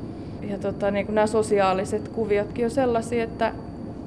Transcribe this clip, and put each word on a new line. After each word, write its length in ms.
Ja 80
tota, 340
niinku, 200
nää 160
sosiaaliset 800
kuviotkin 580
on 60
sellaisia, 520
että 300